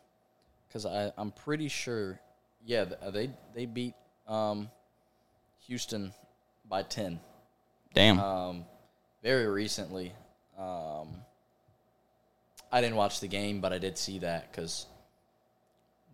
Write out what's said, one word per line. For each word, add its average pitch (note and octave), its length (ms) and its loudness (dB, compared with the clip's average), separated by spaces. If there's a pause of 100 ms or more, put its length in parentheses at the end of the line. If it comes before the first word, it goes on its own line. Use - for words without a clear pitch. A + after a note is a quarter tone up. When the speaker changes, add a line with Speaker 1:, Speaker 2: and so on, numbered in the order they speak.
(720)
Speaker 1:
'cause G#2+ 140 -8
I, G2+ 320 0
I'm G#2 160 -4
pretty D3+ 360 -4
sure, G#2+ 520 -4 (440)
yeah, A2+ 200 4
th-, F2+ 280 -8
they, A2 180 0 (240)
they A#2 100 -4
beat, B2 300 -4 (340)
um, G#2+ 420 0 (960)
Houston A2 460 -4 (560)
by F#2+ 140 0
ten. F#2 380 -4 (760)
Speaker 2:
Damn. G2+ 260 10
Speaker 1:
Um, F2+ 440 -2 (580)
very A#2+ 240 4
recently. G2 680 -2 (460)
Um, D#2+ 500 -6 (1600)
I B2 80 8
didn't A#2 160 4
watch G2+ 220 4
the G2+ 80 -6
game, G2+ 340 -2
but F#2 120 2
I F#2 60 0
did F#2+ 200 -2
see G2 220 -4
that E2+ 320 -4
'cause - 340 -6 (1300)